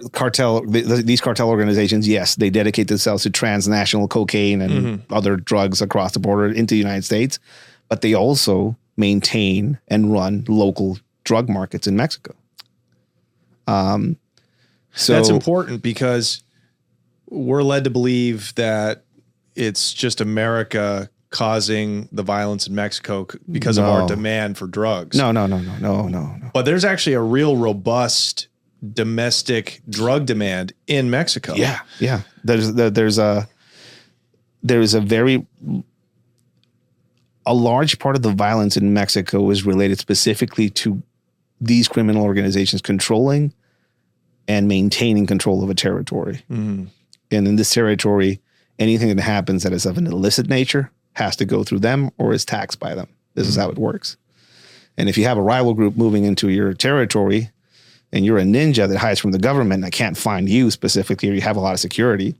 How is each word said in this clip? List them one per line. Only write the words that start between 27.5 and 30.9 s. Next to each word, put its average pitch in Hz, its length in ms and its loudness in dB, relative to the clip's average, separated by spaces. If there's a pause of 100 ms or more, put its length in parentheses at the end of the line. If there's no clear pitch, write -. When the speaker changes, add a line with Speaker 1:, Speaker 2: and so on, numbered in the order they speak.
Speaker 2:
robust 117 880 -2 (460)
domestic 113 960 -2
drug 120 360 0
demand 98 460 -2 (140)
in 135 240 0